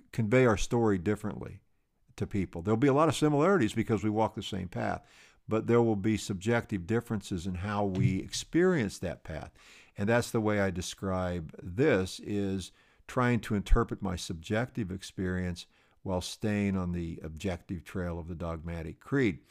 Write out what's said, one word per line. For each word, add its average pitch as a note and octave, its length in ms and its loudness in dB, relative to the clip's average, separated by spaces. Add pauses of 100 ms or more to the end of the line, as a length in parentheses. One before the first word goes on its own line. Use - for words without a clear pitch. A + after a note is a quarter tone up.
(140)
convey B2 320 4
our G#2+ 120 6
story A2 400 2
differently G2 640 -4 (560)
to G2+ 100 -4
people. F2+ 360 -4
There'll G#2+ 160 2
be C3+ 100 4
a C3 60 6
lot D#3 160 4
of C3 60 2
similarities D3+ 580 4
because G#2+ 300 0
we G#2+ 60 0
walk G#2+ 260 0
the G2+ 80 -8
same F#2 260 -6
path, A2 320 -4 (460)
but A2 200 0
there A#2+ 140 6
will A2+ 140 4
be G#2 220 2
subjective G2+ 680 -2
differences G#2+ 580 -2
in F#2 100 -4
how G#2 300 -2
we F#2+ 340 2
experience E3 800 0
that F2 240 -8
path. - 280 -10 (460)
And G2+ 100 -2
that's A#2 240 2
the A#2 100 0
way G#2+ 180 2
I G2 120 2
describe F2+ 880 -4
this, F#2+ 600 0
is G2 500 -4 (360)
trying A#2+ 340 2
to - 140 -4
interpret A2 460 2
my F#2+ 140 -2
subjective G2+ 760 -4
experience F2+ 720 -4 (380)
while F2+ 180 -2
staying G#2 560 0
on F2 140 -2
the E2+ 320 -4
objective E2+ 600 -6
trail F2 360 -6
of D#2+ 80 -10
the F2 80 -8
dogmatic E2 640 -8
creed. B2 400 0 (120)